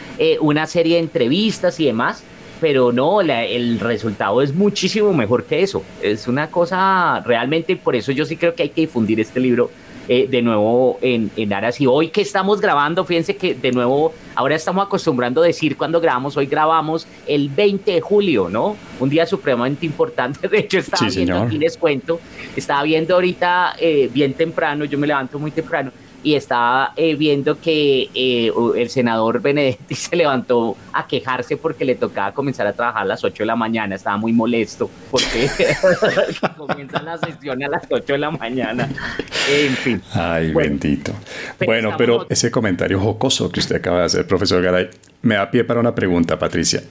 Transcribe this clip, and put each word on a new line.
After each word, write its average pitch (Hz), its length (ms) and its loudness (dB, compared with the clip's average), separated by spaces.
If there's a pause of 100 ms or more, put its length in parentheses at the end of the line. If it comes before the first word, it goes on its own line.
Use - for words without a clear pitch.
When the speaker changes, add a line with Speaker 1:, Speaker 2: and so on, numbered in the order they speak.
(180)
Speaker 1:
eh, 160 240 4
una 151 240 2
serie 165 300 2
de 170 60 4
entrevistas 170 800 0
y 156 60 2
demás, 127 380 0 (360)
pero 131 320 4
no, 156 300 4
la, 127 240 2
el 117 340 0
resultado 110 600 0
es 143 140 0
muchísimo 202 580 2
mejor 117 300 2
que 156 180 0
eso. 190 220 -2 (180)
Es 107 260 -2
una 143 220 -2
cosa 175 720 2
realmente, 127 520 0
por 160 200 -2
eso 120 160 -2
yo 143 140 0
sí - 120 -8
creo 170 180 2
que 170 80 -2
hay 151 60 -2
que 165 120 -2
difundir 113 380 0
este 110 200 -2
libro, 123 300 2 (380)
eh, 127 220 2
de 123 140 0
nuevo 117 580 2
en, 117 340 0
en 107 160 -2
aras. 107 300 -2
Y 135 60 4
hoy 151 220 2
que 208 120 -2
estamos 196 400 0
grabando, 165 440 2
fíjense 175 320 0
que 165 180 -2
de 127 160 -2
nuevo, 135 420 2 (220)
ahora 139 200 2
estamos 185 300 0
acostumbrando 131 560 0
a 175 60 6
decir 156 300 0
cuando 156 220 0
grabamos, 139 380 0
hoy 139 80 2
grabamos 156 600 0 (180)
el 147 240 0
veinte 196 440 2
de 165 80 2
julio, 170 460 2
¿no? 139 300 -2 (220)
Un 135 100 2
día 165 160 4
supremamente 143 580 -2
importante. 147 640 -2
<laughs> - 0 -
De 202 120 2
hecho, - 180 -2
estaba - 320 -2
Speaker 2:
Sí, 90 80 -4
Speaker 1:
viendo 87 160 0
Speaker 2:
señor. 101 140 0
Speaker 1:
aquí, 151 100 -2
les 165 180 0
cuento, 165 440 -2 (360)
estaba 143 280 0
viendo 160 320 2
ahorita, 180 640 2
eh, 147 340 4
bien 139 220 2
temprano, 160 500 -2
yo 147 140 -4
me 143 80 0
levanto 143 320 -2
muy 151 100 -4
temprano, 151 420 -4 (320)
y 151 100 2
estaba, 127 640 2
eh, 160 180 2
viendo 147 480 0
que, 147 540 2
eh, 123 360 2
u-, 117 220 0
el 113 160 -2
senador 117 520 0
Benedetti 143 540 -2
<laughs> - 0 -
se - 200 -4
levantó 123 600 2 (160)
a 127 160 -4
quejarse 127 500 -4
porque - 280 -4
le 127 100 0
tocaba 107 360 -4
comenzar 135 340 -4
a 101 80 0
trabajar 117 300 -2
a - 20 -2
las 104 180 -4
ocho 107 200 -4
de 104 40 -2
la 117 80 0
mañana. 110 400 -2
Estaba 101 220 -4
muy 113 160 -2
molesto 113 560 0 (220)
porque 123 360 -2
<laughs> 175 1120 0
comienza 143 460 -8
la 165 160 -10
sesión 139 440 -6
a 143 40 -4
las 165 240 -4
ocho 135 220 -2
de 139 40 0
la 147 140 -2
mañana. 120 580 -4 (600)
En 143 240 2
fin. 110 260 -2 (120)
Speaker 2:
Ay, 82 380 0
Speaker 1:
Bueno, 76 200 2
Speaker 2:
bendito. 71 400 -2 (480)
Speaker 1:
pero 185 100 0
Speaker 2:
Bueno, 110 200 0
Speaker 1:
estamos 95 100 -6
Speaker 2:
pero 117 220 4
Speaker 1:
ot- - 80 -12
Speaker 2:
ese 117 200 0
comentario 95 500 0
jocoso 107 520 0
que 92 80 -4
usted - 160 -2
acaba 90 240 0
de 85 60 2
hacer, 90 200 0
profesor 92 380 2
Garay, 90 260 2 (320)
me 113 140 2
da 98 160 0
pie 117 120 2
para 120 160 0
una 117 140 2
pregunta, 85 460 0
Patricia. 80 520 0